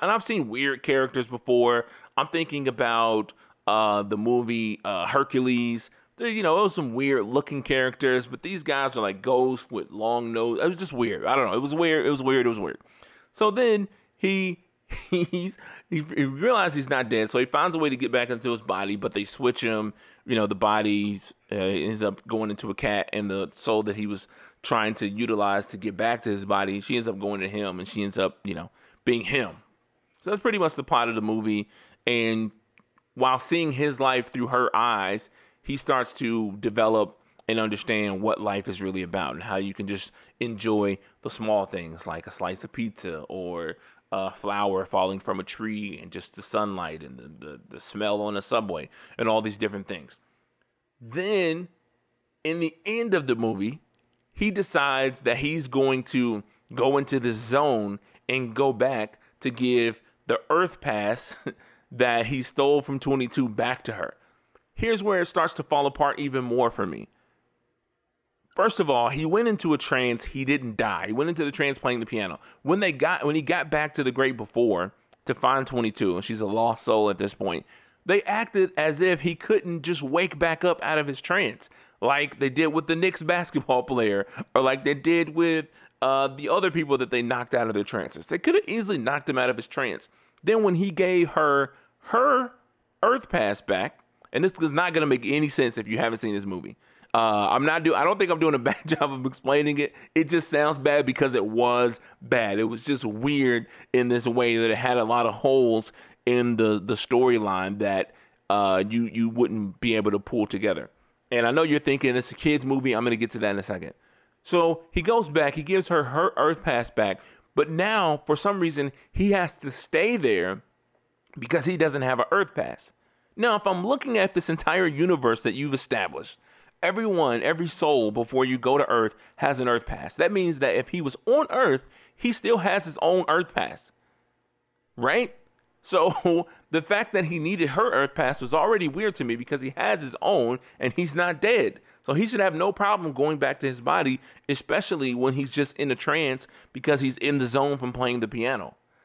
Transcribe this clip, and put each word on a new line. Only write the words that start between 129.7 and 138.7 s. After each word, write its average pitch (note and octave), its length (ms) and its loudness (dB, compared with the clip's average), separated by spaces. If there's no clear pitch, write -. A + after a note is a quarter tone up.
Pass. - 260 -10
That F3+ 180 2
means F3 280 0
that B2 160 2
if B2 140 -2
he F3 120 -6
was C#3 240 -4
on D4 240 4
Earth, F#3 380 2
he A#3+ 160 -2
still G#3+ 280 2
has F#3+ 260 0
his D#3+ 160 -10
own F3 260 4
Earth E3 280 0
Pass, - 360 -4
right? D#3 400 0
So E3+ 680 2
<laughs> - 140 -20
the D#3 100 2
fact G#3 320 0
that F#3 120 2
he E3 140 -4
needed E3 300 0
her G3+ 220 2
Earth C3+ 240 2
Pass C#3 260 0
was B2 120 -6
already F3+ 340 2